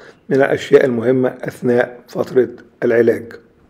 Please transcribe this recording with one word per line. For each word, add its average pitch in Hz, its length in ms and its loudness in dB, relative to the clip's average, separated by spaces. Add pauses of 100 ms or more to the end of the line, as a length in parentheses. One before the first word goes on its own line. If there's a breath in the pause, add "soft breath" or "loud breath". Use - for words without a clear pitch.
(280 loud breath)
من 156 60 0
الأشياء 139 500 2
المهمة 127 440 0
أثناء - 800 -2
فترة 123 420 0 (340)
العلاج. 117 500 0 (360)